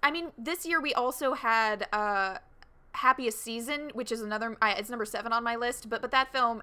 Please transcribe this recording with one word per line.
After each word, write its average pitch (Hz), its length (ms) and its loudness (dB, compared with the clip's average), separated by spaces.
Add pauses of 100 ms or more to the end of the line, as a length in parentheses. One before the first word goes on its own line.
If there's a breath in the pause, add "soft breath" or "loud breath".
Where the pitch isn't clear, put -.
I 285 80 6
mean, 339 260 -4
this 311 300 -4
year 330 160 2
we 294 100 0
also 254 400 0
had, 226 600 2
uh, 202 460 2 (540)
Happiest 247 500 2
Season, 240 520 -6
which 233 180 -4
is 226 80 -2
another, 214 400 -4
I, 214 120 4
it's 208 180 -4
number 226 160 -4
seven 214 260 -6
on 233 100 2
my 233 140 -2
list, 240 320 -4
but, 226 140 -4
but 247 80 -4
that 262 200 2
film 233 320 2